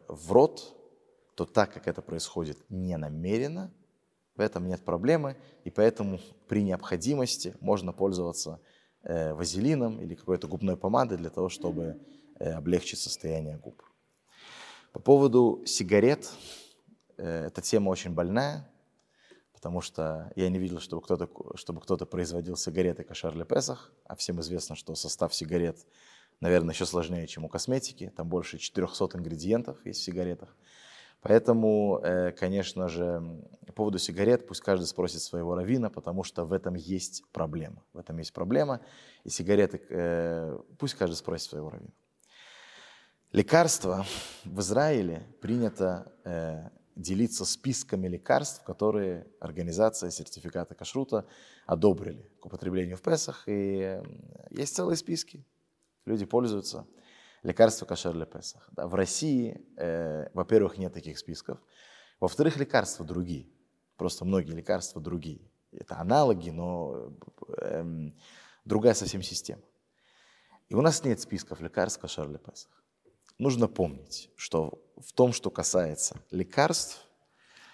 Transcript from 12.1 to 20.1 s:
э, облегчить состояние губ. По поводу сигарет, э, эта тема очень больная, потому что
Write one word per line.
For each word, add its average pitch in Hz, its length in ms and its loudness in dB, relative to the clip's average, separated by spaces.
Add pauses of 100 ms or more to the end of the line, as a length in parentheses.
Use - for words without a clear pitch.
э, 82 120 -2
облегчить 82 480 0
состояние 78 580 -4
губ. - 240 -18 (1120)
По - 60 -12
поводу 123 680 8
сигарет, 104 640 4 (880)
э, 82 300 -6
эта - 140 -8
тема 101 280 2
очень 92 240 -2
больная, 123 560 -2 (840)
потому 85 280 -6
что 78 540 -6